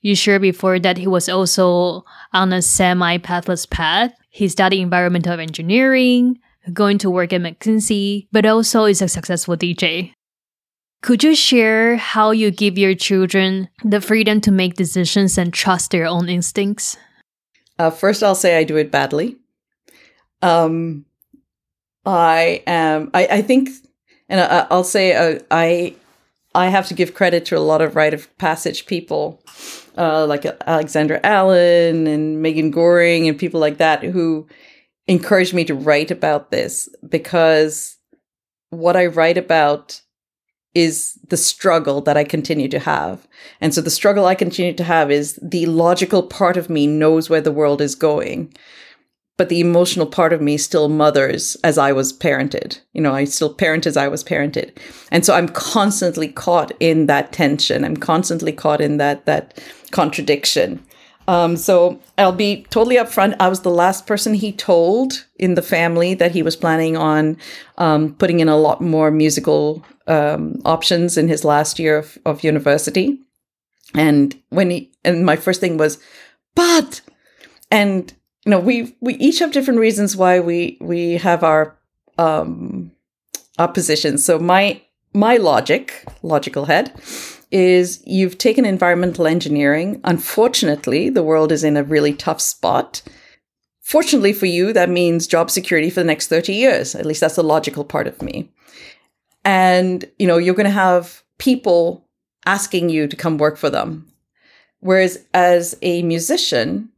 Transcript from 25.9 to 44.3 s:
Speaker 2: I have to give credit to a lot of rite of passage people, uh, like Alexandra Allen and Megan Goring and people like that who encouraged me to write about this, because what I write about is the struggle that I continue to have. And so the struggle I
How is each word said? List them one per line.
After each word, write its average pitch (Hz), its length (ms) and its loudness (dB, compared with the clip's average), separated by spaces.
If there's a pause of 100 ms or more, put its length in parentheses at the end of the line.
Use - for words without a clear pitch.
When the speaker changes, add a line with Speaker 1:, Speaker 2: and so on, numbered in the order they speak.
Speaker 2:
I 180 140 2
have 185 200 0
to - 60 -10
give 175 200 -2
credit 170 320 0
to 170 120 -2
a - 20 2
lot 156 220 2
of 160 140 -2
rite 156 180 2
of - 240 -14
passage 165 480 -4
people, 160 560 -6 (560)
uh, 156 280 2
like 147 200 -2 (200)
Alexandra 156 580 -2
Allen 175 840 4
and 156 340 -2
Megan 156 300 0
Goring 170 560 4
and 151 120 -2
people 170 200 -4
like 151 180 0
that 160 260 0
who 165 440 -4 (600)
encouraged 180 460 2
me 175 120 0
to 160 100 -4
write 147 360 0
about 151 400 -2
this, - 380 -6 (180)
because 160 880 0 (720)
what 170 280 0
I 180 80 2
write 170 320 2
about 151 640 0 (760)
is 165 440 -2 (100)
the 175 80 -2
struggle 156 640 0
that 147 160 0
I 147 80 2
continue 147 460 -4
to 147 100 -4
have. 151 480 -6 (320)
And 156 140 -2
so 160 80 -2
the 160 80 -6
struggle 202 360 0
I 185 100 2